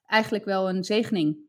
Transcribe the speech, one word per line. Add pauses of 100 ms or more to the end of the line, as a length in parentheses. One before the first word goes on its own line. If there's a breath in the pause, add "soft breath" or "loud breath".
eigenlijk
wel
een
zegening. (100)